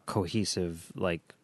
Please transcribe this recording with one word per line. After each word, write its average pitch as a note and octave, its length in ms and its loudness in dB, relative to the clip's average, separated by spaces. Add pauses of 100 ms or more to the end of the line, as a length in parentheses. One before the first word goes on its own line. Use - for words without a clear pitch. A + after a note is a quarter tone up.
cohesive, F2+ 880 0
like, F2 260 2 (220)